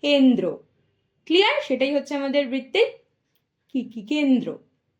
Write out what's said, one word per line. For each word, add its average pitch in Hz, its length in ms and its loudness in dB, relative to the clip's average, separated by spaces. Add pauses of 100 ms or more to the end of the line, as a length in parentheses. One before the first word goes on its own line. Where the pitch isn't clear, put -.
কেন্দ্র। 262 580 2 (680)
ক্লিয়ার? 427 440 2
সেটাই 277 260 -2
হচ্ছে 277 200 -6
আমাদের 277 320 -2
বৃত্তের 262 400 -2 (840)
কি, 254 100 -4
কি 220 200 -14
কেন্দ্র। 262 560 0 (420)